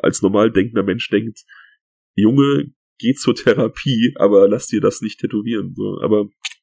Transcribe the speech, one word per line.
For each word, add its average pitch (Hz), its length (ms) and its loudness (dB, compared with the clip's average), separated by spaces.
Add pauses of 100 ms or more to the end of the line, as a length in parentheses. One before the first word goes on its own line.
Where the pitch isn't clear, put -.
als - 200 0
normal 104 280 2
denkender 107 320 0
Mensch 104 280 -4
denkt, 110 340 -4 (720)
„Junge, 139 580 2 (260)
geh - 140 0
zur - 220 0
Therapie, 113 800 0
aber 101 320 4
lass 104 200 -2
dir 107 120 -2
das 101 220 -2
nicht - 180 -10
tätowieren“, 107 560 -6
so. 101 240 -8
Aber, 104 280 0 (340)